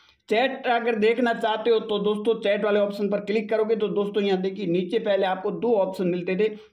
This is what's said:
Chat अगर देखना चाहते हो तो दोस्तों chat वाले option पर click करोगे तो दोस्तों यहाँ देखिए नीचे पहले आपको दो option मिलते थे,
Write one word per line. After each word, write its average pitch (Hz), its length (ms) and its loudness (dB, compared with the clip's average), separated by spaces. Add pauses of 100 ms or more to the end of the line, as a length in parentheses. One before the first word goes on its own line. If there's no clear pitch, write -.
(280)
Chat 262 380 0
अगर 233 280 2
देखना 233 400 2
चाहते 220 360 0
हो 220 100 4
तो 208 180 -2
दोस्तों 208 420 0
chat 208 240 0
वाले 208 160 2
option 202 280 0
पर 196 120 -2
click 214 300 -2
करोगे 220 260 2
तो 208 120 0
दोस्तों 202 340 -2
यहाँ 190 180 2
देखिए 190 260 -4
नीचे 180 320 0
पहले 196 280 0
आपको 190 260 -2
दो 196 220 -2
option 185 320 0
मिलते 180 300 -2
थे, 214 120 2 (240)